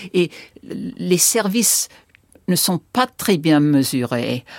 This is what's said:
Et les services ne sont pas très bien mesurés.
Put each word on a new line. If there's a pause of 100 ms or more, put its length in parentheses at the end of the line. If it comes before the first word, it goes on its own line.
(120)
Et (320)
les
services (600)
ne
sont (120)
pas
très
bien
mesurés. (140)